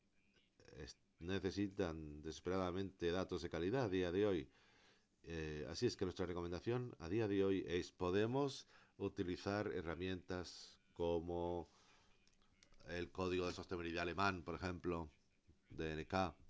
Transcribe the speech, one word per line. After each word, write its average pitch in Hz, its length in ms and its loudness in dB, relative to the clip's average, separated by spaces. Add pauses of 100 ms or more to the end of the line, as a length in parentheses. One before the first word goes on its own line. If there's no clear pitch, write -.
(760)
eh, 71 100 -10 (320)
necesitan 85 1040 0
desesperadamente 90 880 0
datos 90 320 0
de 87 80 -4
calidad 101 360 2
a - 20 0
día 92 240 2
de 101 140 4
hoy. 87 220 2 (760)
Eh, 78 440 -4
así 120 180 0
es 110 100 2
que - 80 0
nuestra 90 220 0
recomendación 87 760 -2
a 82 80 -6
día 110 180 2
de 98 180 4
hoy 98 220 4
es, 87 240 0
podemos 117 760 2 (280)
utilizar 98 800 0
herramientas 90 1040 -4 (140)
como 85 760 0 (1160)
el 87 240 -4
Código 90 380 2
de 87 40 -2
Sostenibilidad 85 500 -4
Alemán, 87 420 2
por 82 100 -4
ejemplo, 85 560 -2 (580)
D 78 240 -4
N 76 140 -4
K, 92 300 0 (140)